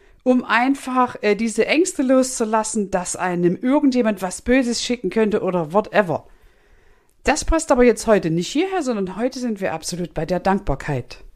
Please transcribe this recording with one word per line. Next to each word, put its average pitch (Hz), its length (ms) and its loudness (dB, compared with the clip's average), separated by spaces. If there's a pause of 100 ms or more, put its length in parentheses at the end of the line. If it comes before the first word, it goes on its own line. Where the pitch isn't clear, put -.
(220)
um 254 220 2
einfach, 254 800 0
äh, 208 120 2
diese 220 320 0
Ängste 302 360 0
loszulassen, 226 880 0
dass - 260 -4
einem 175 400 0
irgendjemand 247 640 2
was 180 220 -6
Böses 240 420 2
schicken 233 240 -4
könnte 214 340 0
oder 175 300 -2
whatever. 185 560 0 (960)
Das 277 220 0
passt 320 280 2
aber 247 100 4
jetzt 226 240 4
heute 190 240 2
nicht 170 160 -2
hierher, 370 380 -2
sondern 196 320 -4
heute 254 240 -4
sind 226 200 -4
wir 185 120 -2
absolut 165 420 -8
bei 156 100 -4
der 175 140 -2
Dankbarkeit. 160 840 -2 (120)